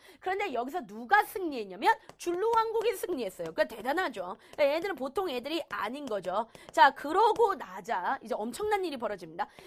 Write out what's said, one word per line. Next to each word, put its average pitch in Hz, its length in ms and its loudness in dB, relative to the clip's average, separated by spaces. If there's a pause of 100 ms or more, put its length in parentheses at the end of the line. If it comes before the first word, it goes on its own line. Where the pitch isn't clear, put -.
(200)
그런데 392 340 -2
여기서 254 320 -4
누가 233 380 2
승리했냐면 294 720 0 (220)
줄루 370 380 0
왕국이 453 400 2
승리했어요. 196 580 -6
그러니까 302 220 0
대단하죠. 226 600 -4 (140)
그러니까 294 140 2
얘네들은 330 300 2
보통 277 340 -2
애들이 285 400 -2
아닌 226 360 -6
거죠. 202 420 -2 (240)
자, 294 200 8
그러고 392 640 4
나자 202 680 -4
이제 220 140 -6
엄청난 392 500 -2
일이 285 120 -4
벌어집니다. 196 500 -6 (200)